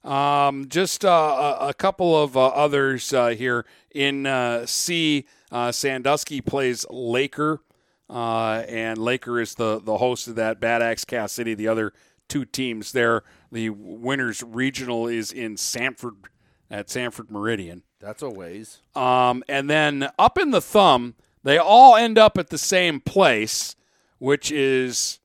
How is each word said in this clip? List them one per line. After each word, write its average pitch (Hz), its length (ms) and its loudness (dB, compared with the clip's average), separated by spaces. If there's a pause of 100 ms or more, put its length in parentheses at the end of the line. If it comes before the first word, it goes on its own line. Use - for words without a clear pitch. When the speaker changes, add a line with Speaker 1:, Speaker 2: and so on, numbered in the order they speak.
Speaker 1:
Um, 139 640 0
just, 170 360 -2
uh, 151 560 2
a, 139 80 -2
a 143 60 -4
couple 175 460 2
of, 135 160 0
uh, 131 120 6
others, 139 640 0
uh, 123 160 2
here 120 380 -2 (240)
in, 139 360 -2
uh, 120 400 -2
C. 160 600 -2 (260)
Uh, 120 200 -2
Sandusky 135 680 -2
plays 127 500 -2
Laker, 135 720 -2 (480)
uh, 113 600 -4
and 113 300 -6
Laker 120 420 -4
is 110 140 -8
the, 110 260 -2
the 107 180 -4
host 123 300 -2
of 113 80 -12
that. 110 240 -4
Bad 117 220 0
Axe, 117 220 -4
Cass 110 280 -6
City, 113 220 -6
the 107 140 -4
other 110 240 -2 (360)
two 139 160 -6
teams 117 480 -8
there. 117 320 0 (280)
The 113 180 -4
winners 117 720 -6
regional 120 640 -4
is 113 260 -6
in 110 240 -10
Sanford 120 580 -6 (560)
at 104 180 -10
Sanford 120 420 -10
Meridian. 101 520 -6 (160)
Speaker 2:
That's 104 240 -16
a 135 80 -10
ways. 95 500 -18 (140)
Speaker 1:
Um, 127 540 2
and 139 200 -4
then 147 400 0 (100)
up - 200 2
in 311 140 0
the 185 80 2
Thumb, 131 540 4 (280)
they 143 160 2
all 226 380 10
end 226 200 2
up 220 220 6
at 175 120 -4
the 156 80 -6
same 175 420 0
place, 123 720 0 (440)
which 143 340 -2
is 131 720 -2